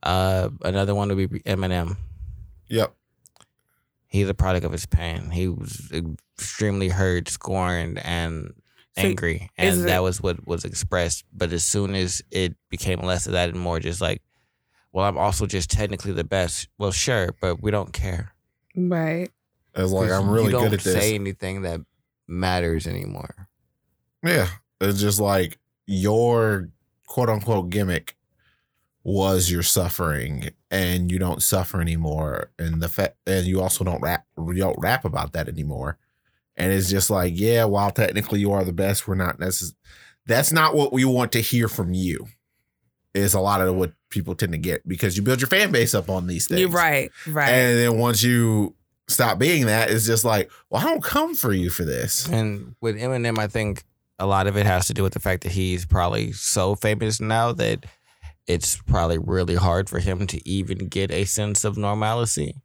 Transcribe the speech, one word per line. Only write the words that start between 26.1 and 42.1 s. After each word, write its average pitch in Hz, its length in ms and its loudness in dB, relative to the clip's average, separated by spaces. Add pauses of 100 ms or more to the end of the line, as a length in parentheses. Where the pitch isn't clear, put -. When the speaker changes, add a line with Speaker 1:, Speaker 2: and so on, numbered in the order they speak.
Speaker 2:
quote 123 220 0
unquote 104 420 0
gimmick 92 460 -2 (880)
was 95 460 2
your 85 120 0
suffering, 78 880 -2 (180)
and 90 440 0
you 92 60 0
don't 90 240 -2
suffer 92 380 0
anymore. 78 760 -2
And 82 240 -2
the 85 60 -2
fa-, - 260 -2 (100)
and 92 220 0
you 92 160 2
also 92 220 0
don't 87 160 -2
rap, 85 260 -2 (100)
you 82 180 -4
don't 95 260 0
rap 107 240 0
about 76 300 -4
that 80 140 -4
anymore. 71 480 -6 (600)
And 92 160 0
it's 98 180 2
just 95 180 2
like, 90 280 2
yeah, 113 300 4
while 101 260 2
technically 104 480 0
you 101 100 2
are 98 140 2
the 90 80 -2
best, 98 340 0
we're 98 80 -2
not 90 240 -2
necess-, 90 360 -4 (520)
that's - 240 2
not 156 240 4
what 143 180 2
we 127 120 4
want 123 280 2
to 135 80 2
hear 117 280 2
from 90 260 -2
you, 90 320 -2 (880)